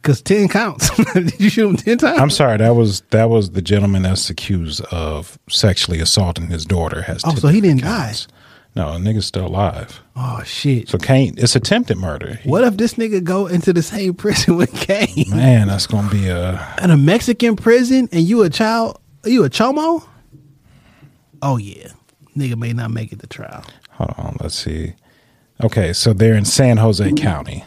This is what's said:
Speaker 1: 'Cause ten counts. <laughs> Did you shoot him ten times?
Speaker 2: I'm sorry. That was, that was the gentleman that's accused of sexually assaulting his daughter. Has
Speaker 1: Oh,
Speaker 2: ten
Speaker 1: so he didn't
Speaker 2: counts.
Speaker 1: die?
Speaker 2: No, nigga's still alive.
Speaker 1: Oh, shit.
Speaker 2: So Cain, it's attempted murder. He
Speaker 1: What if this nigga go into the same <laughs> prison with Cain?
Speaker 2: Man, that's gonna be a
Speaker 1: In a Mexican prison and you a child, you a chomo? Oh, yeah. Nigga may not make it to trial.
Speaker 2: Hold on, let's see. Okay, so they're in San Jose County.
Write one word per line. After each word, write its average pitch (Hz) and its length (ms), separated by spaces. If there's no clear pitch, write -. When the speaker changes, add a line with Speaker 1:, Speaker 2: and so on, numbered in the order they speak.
Speaker 1:
'Cause 139 180
ten 202 280
counts. 202 420
<laughs> - 100
Did 175 260
you 202 80
shoot 214 220
him 170 60
ten 233 220
times? 311 220
Speaker 2:
I'm 143 100
sorry. 120 280
That 113 160
was, 110 360
that 113 200
was 104 220
the 92 100
gentleman 98 400
that's 92 280
accused 82 560
of 78 520
sexually 87 520
assaulting 82 480
his 80 160
daughter. 85 380
Has 82 220
Speaker 1:
Oh, 165 60
Speaker 2:
ten 139 100
Speaker 1:
so 151 80
he 190 120
didn't 151 220
Speaker 2:
counts. 151 440
Speaker 1:
die? - 60
Speaker 2:
No, 82 180
nigga's 98 340
still 92 200
alive. 95 540
Speaker 1:
Oh, 123 280
shit. - 440
Speaker 2:
So - 100
Cain, 131 380
it's 113 180
attempted 135 440
murder. 82 440
He 139 60
Speaker 1:
What 190 160
if 208 140
this 226 160
nigga 214 280
go 185 240
into 175 260
the 170 100
same 190 320
<laughs> - 80
prison 175 340
with - 180
Cain? 196 560
Speaker 2:
Man, 113 380
that's 98 180
gonna 104 240
be 98 180
a 87 540
Speaker 1:
In 180 80
a 156 60
Mexican 226 580
prison 240 560
and 170 140
you 220 180
a 175 80
child, 226 480
you 226 200
a 131 60
chomo? 302 540
Oh, 139 160
yeah. 101 300
Nigga 127 200
may 117 160
not 117 180
make 113 220
it 107 80
to - 80
trial. - 340
Speaker 2:
Hold - 240
on, - 240
let's - 160
see. 80 380
Okay, 98 300
so 113 200
they're 110 220
in 104 100
San 123 340
Jose 101 340
County. 87 540